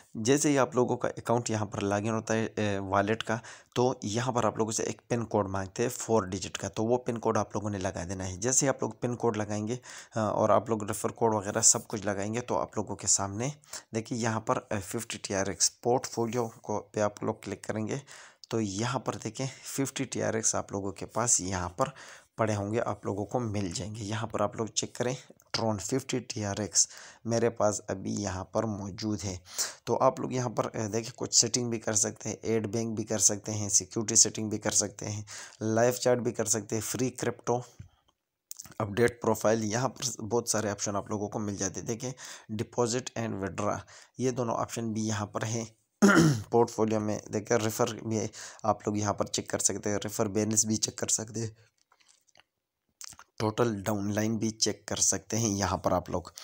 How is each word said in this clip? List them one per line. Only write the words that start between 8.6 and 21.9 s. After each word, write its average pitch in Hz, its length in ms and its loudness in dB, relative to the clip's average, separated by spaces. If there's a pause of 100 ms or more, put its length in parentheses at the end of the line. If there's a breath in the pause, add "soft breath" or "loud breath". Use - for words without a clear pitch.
ही 135 40 4
आप 131 140 0
लोग 117 180 -4
पिन 120 140 -2
कोड 113 220 0
लगाएंगे, 107 420 -2 (360 loud breath)
अ, 117 40 -2
और 107 320 4
आप 104 180 4
लोग 107 180 0
रेफर 107 240 -2
कोड 113 240 2
वगैरह 104 260 -2
सब 113 240 6
कुछ 101 200 -6
लगाएंगे 104 360 -2
तो 113 140 -2
आप - 220 0
लोगों 104 180 -4
के 104 120 -6
सामने 101 460 0 (400 loud breath)
देखिए 113 240 -2
यहाँ 113 220 2
पर, 123 180 0
अ, 107 220 -4
फिफ्टी - 380 -6
टी - 160 -6
आर 98 160 0
एक्स 85 200 2
पोर्टफोलियो 117 840 0 (100)
को 107 160 -2
पे - 220 -4
आप 104 220 0
लोग 110 200 -4
क्लिक 98 200 -8
करेंगे 107 380 -4 (480 loud breath)
तो 117 100 -2
यहाँ 110 400 -2
पर 113 160 -4
देखें 120 320 -6
फिफ्टी - 580 -6
टी - 160 -6
आर 107 160 0
एक्स 110 180 0
आप 98 160 -4
लोगों 98 200 -4
के - 140 -10
पास - 360 2
यहाँ 90 280 -2
पर 135 240 -2 (440 loud breath)